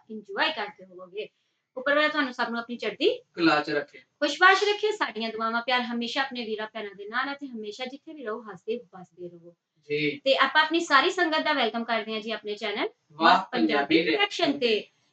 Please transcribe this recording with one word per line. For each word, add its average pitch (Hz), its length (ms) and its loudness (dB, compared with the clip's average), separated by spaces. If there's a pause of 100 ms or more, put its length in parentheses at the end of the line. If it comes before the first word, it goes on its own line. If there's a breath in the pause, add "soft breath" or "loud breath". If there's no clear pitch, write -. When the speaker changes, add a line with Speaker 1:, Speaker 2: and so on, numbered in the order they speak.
(100)
Speaker 1:
ਇੰਜੋਏ 220 420 -2
ਕਰਦੇ 208 320 -8
ਹੋਵੋਗੇ। 185 440 -14 (480)
ਉੱਪਰ 269 180 0
ਵਾਲਾ 302 140 4
ਤੁਹਾਨੂੰ 285 260 -2
ਸਭ 233 160 -2
ਨੂੰ 233 100 -4
ਆਪਣੀ 233 160 -10
ਚੜ੍ਹਦੀ 233 420 0 (160)
Speaker 2:
ਕਲਾ 156 260 4
'ਚ 156 100 -6
ਰੱਖੇ। - 280 -4
Speaker 1:
ਖੁਸ਼ਬਾਸ਼ 370 680 4
ਰੱਖੇ। 415 280 2
ਸਾਡੀਆਂ 226 360 -4
ਦੁਆਵਾਂ, 226 340 -2
ਪਿਆਰ 247 200 0
ਹਮੇਸ਼ਾ 233 380 -4
ਆਪਣੇ 247 240 -4
ਵੀਰਾਂ 214 220 -4
ਭੈਣਾਂ 208 300 -10
ਦੇ 202 120 -14
ਨਾਲ 254 200 -4
ਹੈ 277 60 -6
ਤੇ 285 120 -14
ਹਮੇਸ਼ਾ 220 380 -10
ਜਿੱਥੇ 277 300 -14
ਵੀ 294 100 -14
ਰਹੋ, 220 160 -6
ਹੱਸਦੇ 214 360 -8
ਵੱਸਦੇ 180 520 -16
ਰਹੋ। 170 220 -20 (280)
Speaker 2:
ਜੀ। 147 460 -2
Speaker 1:
ਤੇ - 120 6
ਆਪਾਂ 269 260 4
ਆਪਣੀ 320 180 2
ਸਾਰੀ 311 300 4
ਸੰਗਤ 330 280 0
ਦਾ 302 140 0
ਵੈਲਕਮ 240 320 0
ਕਰਦੇ 220 300 -4
ਹਾਂ 220 60 -4
ਜੀ 220 100 -8
ਆਪਣੇ 208 240 -6
ਚੈਨਲ 214 340 -4 (240)
Speaker 2:
ਵਾਹ 165 200 6
Speaker 1:
ਵਾਹ 247 60 6
Speaker 2:
ਪੰਜਾਬੀ - 300 0
Speaker 1:
ਪੰਜਾਬੀ - 260 2
ਰਿਐਕਸ਼ਨ 359 500 2
Speaker 2:
ਰਿਐਕਸ਼ਨ 285 140 0
Speaker 1:
ਤੇ। 226 300 0 (240)